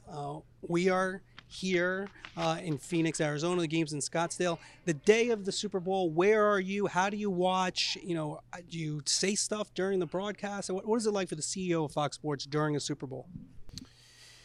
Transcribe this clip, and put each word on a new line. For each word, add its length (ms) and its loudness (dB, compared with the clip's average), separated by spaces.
Uh, 300 -8
we 300 2
are – 320 0
here, 640 0
uh, 260 0
in 140 -2
Phoenix, 440 0
Arizona. 400 0
The 80 0
game's 240 0
in 80 -4
Scottsdale. 580 -2
The 100 0
day 360 6
of 140 0
the 80 -2
Super 280 -4
Bowl, 300 0
where 360 6
are 140 4
you? 280 0
How 200 2
do 80 -4
you 140 -2
watch? 720 2
You 120 -4
know, 260 -4
uh, 60 -12
do 100 -8
you 280 -4
say 280 0
stuff 400 -2
during 240 0
the 80 0
broadcast? 640 -6
What, 160 -4
what 100 4
is 100 0
it 60 4
like 160 0
for 80 -4
the 60 -6
C 280 -2
E 40 4
O 100 2
of 80 -4
Fox 240 0
Sports 280 -4
during 320 0
a 40 0
Super 260 -4
Bowl? 200 -10